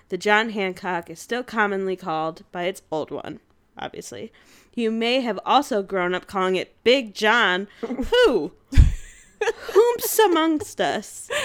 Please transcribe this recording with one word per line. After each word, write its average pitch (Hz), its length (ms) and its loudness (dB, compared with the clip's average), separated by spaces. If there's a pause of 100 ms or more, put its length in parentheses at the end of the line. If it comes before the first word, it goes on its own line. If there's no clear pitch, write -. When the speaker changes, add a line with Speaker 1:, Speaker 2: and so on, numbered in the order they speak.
Speaker 1:
the 190 100 -6
John 214 320 2
Hancock 185 580 -6
is 165 100 -16
still 240 240 -6
commonly 196 520 -2
called 160 560 -6
by 175 140 -8
its 190 260 -6
old 151 180 -6
one, - 300 -12 (380)
obviously. - 540 -12 (440)
You 226 160 -2
may 233 300 -2
have 220 220 -4
also 233 380 2
grown 185 320 -2
up 180 140 -6
calling 185 280 0
it - 280 -4
Big 233 320 2
John. 208 580 2
Speaker 2:
<laughs> - 80 -14
Speaker 1:
Who? 254 720 2 (1200)
Whomst 466 520 4
amongst 320 560 0
us - 480 -4 (160)